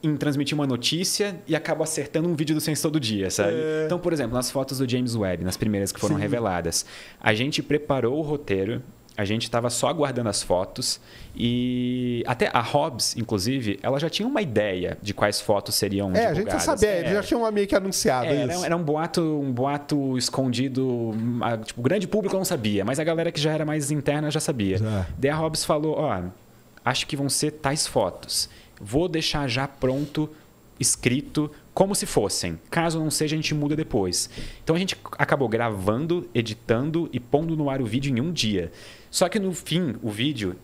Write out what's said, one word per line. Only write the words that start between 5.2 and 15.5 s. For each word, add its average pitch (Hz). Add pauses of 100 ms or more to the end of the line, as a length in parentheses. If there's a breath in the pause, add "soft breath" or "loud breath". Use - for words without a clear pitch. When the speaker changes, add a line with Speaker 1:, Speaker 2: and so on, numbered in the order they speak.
Speaker 1:
nas 90
primeiras 98
que -
foram 101
Speaker 2:
Sim. 101
Speaker 1:
reveladas, 95 (340 loud breath)
a 110
gente 127
preparou 143
o -
roteiro, 120 (360)
a 107
gente 107
tava 120
só 123
aguardando 131
as -
fotos - (500 loud breath)
e 123
até 123
a 127
Hobbs, 143
inclusive, 110
ela 135
já 165
tinha 208
uma 262
ideia 98
de 101
quais 104
fotos 101